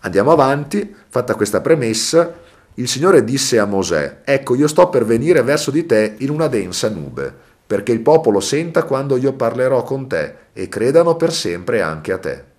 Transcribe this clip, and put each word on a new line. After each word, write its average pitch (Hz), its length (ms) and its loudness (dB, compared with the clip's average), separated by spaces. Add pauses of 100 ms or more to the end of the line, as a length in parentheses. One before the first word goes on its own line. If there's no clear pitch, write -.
Andiamo 98 300 2
avanti, 147 640 0 (120)
fatta 117 260 -2
questa 101 280 0
premessa, 160 680 0 (440)
il 123 120 -6
Signore 151 360 4
disse 123 340 0
a 104 80 4
Mosè: 85 580 -2
"Ecco, 135 300 0
io 143 140 2
sto 180 220 4
per 127 140 2
venire 127 380 2
verso 139 300 0
di 165 160 -2
te 107 320 2
in 135 100 -4
una 156 160 -2
densa 107 440 -2
nube, 69 520 -10 (260)
perché 104 240 -2
il 113 100 0
popolo 120 400 2
senta 160 420 -2
quando 135 340 -2
io 131 160 0
parlerò 127 480 0
con 135 260 -8
te 76 280 -6 (180)
e 92 160 -8
credano 160 460 2
per 165 180 -2
sempre 92 480 -4
anche 78 300 -4
a 92 80 -4
te." 69 240 -8 (160)